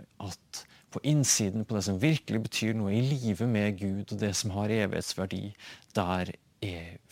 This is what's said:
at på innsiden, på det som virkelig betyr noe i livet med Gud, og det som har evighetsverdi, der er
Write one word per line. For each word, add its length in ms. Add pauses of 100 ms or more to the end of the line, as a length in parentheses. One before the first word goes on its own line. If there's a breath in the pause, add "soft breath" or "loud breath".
(260)
at 400 (260 soft breath)
på 140
innsiden, 600
på 100
det 80
som 160
virkelig 460
betyr 280
noe 220
i 80
livet 420
med 300
Gud, 320
og 100
det 160
som 220
har 160
evighetsverdi, 800 (420 loud breath)
der 400 (320)
er 300 (160)